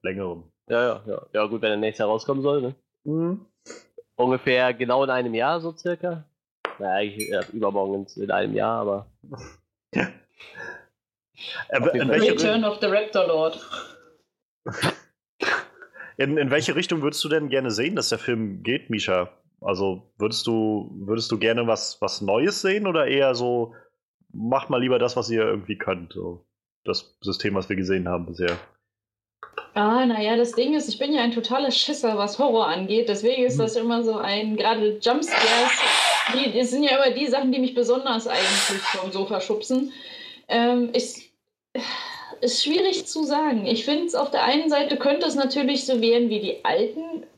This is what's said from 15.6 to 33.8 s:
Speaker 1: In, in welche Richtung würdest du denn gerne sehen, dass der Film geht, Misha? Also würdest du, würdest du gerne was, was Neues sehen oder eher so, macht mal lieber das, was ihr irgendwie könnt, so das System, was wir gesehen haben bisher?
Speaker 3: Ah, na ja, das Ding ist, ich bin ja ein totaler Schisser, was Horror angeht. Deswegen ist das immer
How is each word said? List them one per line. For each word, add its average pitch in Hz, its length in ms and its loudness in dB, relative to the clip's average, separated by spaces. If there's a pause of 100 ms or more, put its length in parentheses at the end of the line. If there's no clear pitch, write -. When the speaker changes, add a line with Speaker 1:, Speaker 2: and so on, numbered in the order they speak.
Speaker 1:
In, 143 220 0
in 135 120 2
welche 147 240 2
Richtung 160 280 -2
würdest 147 220 -2
du 156 40 -4
denn 151 220 0
gerne 131 200 0
sehen, 127 240 0
dass 127 140 -2
der 113 100 -2
Film 107 440 -2
geht, 117 280 -2
Misha? 92 380 0 (320)
Also 95 580 -2
würdest - 280 -2
du, 110 440 0 (140)
würdest 110 260 -2
du 110 80 -2
gerne 117 280 2
was, - 340 -2
was 98 220 -4
Neues 127 400 2
sehen 196 240 0
oder 160 200 2
eher 135 280 4
so, 120 400 -2 (580)
macht 120 380 -2
mal 127 100 2
lieber 127 180 4
das, 120 180 2
was 113 140 -2
ihr 113 140 2
irgendwie 101 320 -2
könnt, 90 380 -6
so 90 320 -10 (380)
das - 360 -6
System, 101 340 -2
was 95 140 -2
wir 98 80 -2
gesehen 92 320 0
haben 87 180 -2
bisher? 85 300 -2 (1160)
Speaker 3:
Ah, 226 320 4
na 220 160 2
ja, 220 140 2
das 233 160 2
Ding 277 220 2
ist, 294 140 0
ich 214 100 -6
bin 285 140 0
ja 269 100 2
ein 233 100 2
totaler 247 380 0
Schisser, 240 460 0
was 208 220 -2
Horror 233 300 4
angeht. 208 420 0
Deswegen 240 340 2
ist 247 140 2
das 226 180 2
immer 233 260 0